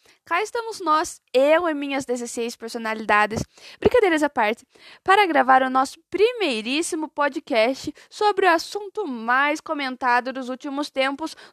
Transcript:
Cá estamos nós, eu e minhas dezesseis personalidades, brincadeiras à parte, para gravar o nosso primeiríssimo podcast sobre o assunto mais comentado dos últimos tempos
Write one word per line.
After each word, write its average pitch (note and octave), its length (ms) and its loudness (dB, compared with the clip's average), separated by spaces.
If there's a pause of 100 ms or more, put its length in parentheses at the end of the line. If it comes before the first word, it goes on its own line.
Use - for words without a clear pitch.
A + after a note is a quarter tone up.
(260)
Cá E4+ 160 -2
estamos A4+ 380 -8
nós, D#4+ 420 -2 (100)
eu D#4 380 4
e D#4 60 0
minhas C#4+ 280 -4
dezesseis A#3+ 520 -6
personalidades, A3 880 0 (360)
brincadeiras F4+ 440 4
à D4 80 2
parte, A3+ 340 -2 (380)
para - 240 2
gravar C4 340 4
o C4 80 -2
nosso C4 300 -2 (100)
primeiríssimo D#4 960 -2
podcast C#4 840 0 (160)
sobre G4 380 2
o - 20 6
assunto G4+ 560 -2
mais C4 560 0
comentado B3+ 720 -2
dos B3+ 160 -8
últimos C#4 400 -8
tempos C#4 460 -4 (180)